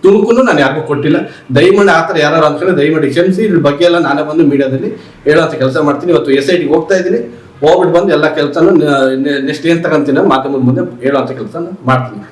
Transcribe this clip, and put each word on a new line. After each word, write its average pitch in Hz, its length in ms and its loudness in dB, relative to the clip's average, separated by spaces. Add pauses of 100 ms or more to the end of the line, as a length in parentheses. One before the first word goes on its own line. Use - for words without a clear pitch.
ತುಣುಕುನು 220 380 4 (100)
ನಾನು 143 160 2
ಯಾರಿಗೂ 151 260 -4
ಕೊಟ್ಟಿಲ್ಲ. 151 240 0 (400)
ದಯಮಾಡಿ 190 420 4
ಆ - 100 -2
ಥರ 180 80 -2 (100)
ಯಾರು 151 220 2
ಅಂದ್ಕೊಂಡ್ರೆ 170 340 -2
ದಯಮಾಡಿ 156 320 0
ಕ್ಷಮಿಸಿ. 185 340 -2
ಇದ್ರ 165 200 2
ಬಗ್ಗೆ 175 200 0
ಎಲ್ಲ 170 180 2
ನಾನೇ 143 240 -2
ಬಂದು 160 220 2
ಮೀಡಿಯಾದಲ್ಲಿ 135 380 -2 (360)
ಹೇಳೋಂಥ 156 260 2 (120)
ಕೆಲಸ 135 120 -2 (120)
ಮಾಡ್ತೀನಿ. 170 260 -2
ಇವತ್ತು 139 260 0
ಎಸ್ 160 120 -2
ಐ 175 100 0
ಟಿ 139 120 -4
ಹೋಗ್ತಾ 185 260 0
ಇದ್ದೀನಿ, - 200 -2 (400)
ಹೋಗ್ಬಿಟ್ಟು 170 340 2
ಬಂದು 180 200 2
ಎಲ್ಲ 151 100 0 (100)
ಕೆಲಸನೂ 165 340 2 (120)
ನ-, 143 180 0 (240)
ನೆ-, 143 240 -2
ನೆಕ್ಸ್ಟ್ 156 240 -6
ಏನ್ 165 140 0
ತಗೊಂತೀನಿ 143 360 0 (120)
ಮಾಧ್ಯಮದ 135 340 -2
ಮುಂದೆ 160 160 0 (220)
ಹೇಳೋಂಥ 135 340 -2
ಕೆಲಸ - 160 -12 (340)
ಮಾಡ್ತೀನಿ. 117 320 -2 (100)